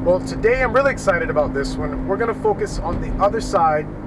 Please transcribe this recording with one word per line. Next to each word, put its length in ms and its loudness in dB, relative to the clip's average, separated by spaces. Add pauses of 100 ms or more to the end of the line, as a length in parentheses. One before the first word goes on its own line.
Well, 160 4
today 420 0
I'm 120 0
really 180 4
excited 380 0
about 240 0
this 200 -2
one. 320 -4
We're 120 0
gonna 160 -2
focus 440 -2
on 220 -4
the 100 -4 (120)
other 180 2
side 460 2 (200)